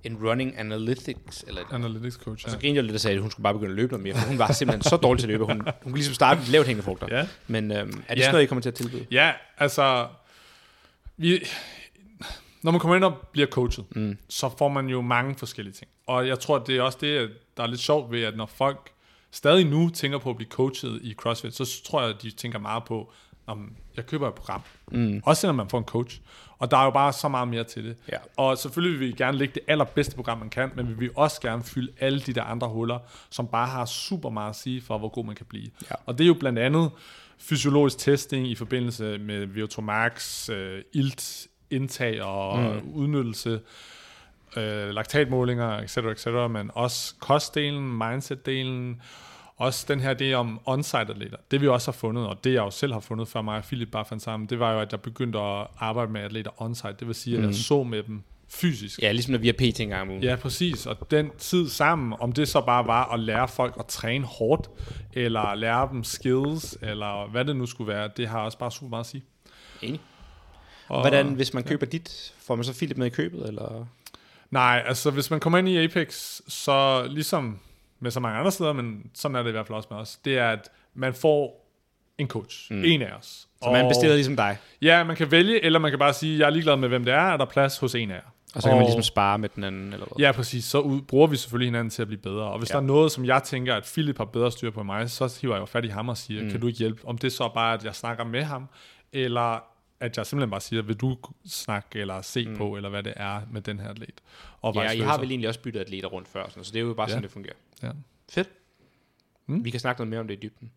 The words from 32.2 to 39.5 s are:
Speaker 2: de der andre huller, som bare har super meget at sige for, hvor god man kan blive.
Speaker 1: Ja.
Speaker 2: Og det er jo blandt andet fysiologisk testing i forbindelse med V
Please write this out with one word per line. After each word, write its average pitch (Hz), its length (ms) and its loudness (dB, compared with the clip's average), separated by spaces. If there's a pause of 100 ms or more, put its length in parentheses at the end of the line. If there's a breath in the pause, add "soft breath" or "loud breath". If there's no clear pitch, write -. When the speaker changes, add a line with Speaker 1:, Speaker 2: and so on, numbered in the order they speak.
Speaker 2:
de 135 120 -6
der 117 100 -2
andre 117 260 -4
huller, 117 300 -2 (320 loud breath)
som 123 180 -6
bare 117 180 2
har 127 180 -4
super 139 460 -6
meget 107 200 -6
at 107 60 -12
sige 127 260 -6
for, 110 160 -4
hvor 107 100 -6
god 117 160 -6
man 107 100 -8
kan - 120 -18
blive. 110 240 -12 (200)
Speaker 1:
Ja. - 40 -6 (120)
Speaker 2:
Og 123 120 -6
det 160 60 6
er 175 40 10
jo 170 60 10
blandt 127 240 0
andet 147 320 4 (480 loud breath)
fysiologisk 143 600 4
testing 135 500 0
i 117 60 -2
forbindelse 117 640 -4
med 104 280 -6
V 101 160 -6